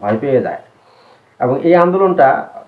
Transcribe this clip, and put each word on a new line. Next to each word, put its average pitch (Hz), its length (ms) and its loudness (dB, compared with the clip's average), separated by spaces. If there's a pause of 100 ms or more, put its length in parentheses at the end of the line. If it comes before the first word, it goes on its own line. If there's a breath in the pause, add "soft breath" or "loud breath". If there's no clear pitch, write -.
ভয় 107 200 -4
পেয়ে 131 200 0
যায় 92 180 -6 (800 soft breath)
এবং 123 200 -2
এই 165 140 2
আন্দোলনটা 180 720 2 (200)